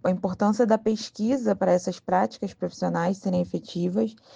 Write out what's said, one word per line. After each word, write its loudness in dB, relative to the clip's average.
a 2
importância 2
da 4
pesquisa -2
para 2
essas 0
práticas -2
profissionais -2
serem 0
efetivas -4